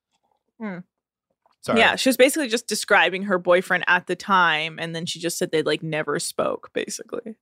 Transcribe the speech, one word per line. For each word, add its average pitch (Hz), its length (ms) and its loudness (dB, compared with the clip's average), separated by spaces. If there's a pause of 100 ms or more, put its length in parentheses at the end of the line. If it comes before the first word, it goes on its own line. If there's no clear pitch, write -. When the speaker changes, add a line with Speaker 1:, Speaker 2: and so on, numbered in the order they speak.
(600)
Speaker 1:
Hmm. 202 180 -10 (840)
Speaker 2:
Sorry. 135 160 0
Speaker 1:
Yeah, 202 180 4
she - 120 0
was 254 80 2
basically 277 320 4
just 220 180 -4
describing 190 580 0
her 202 140 0
boyfriend 180 480 0
at 180 200 2
the 180 100 -4
time, 160 600 2
and 165 160 -6
then 165 100 -6
she 165 140 -8
just 165 180 -4
said 175 140 -4
they, 156 120 2
like, 151 200 -2
never 156 360 -4
spoke, - 540 -4
basically. - 680 -8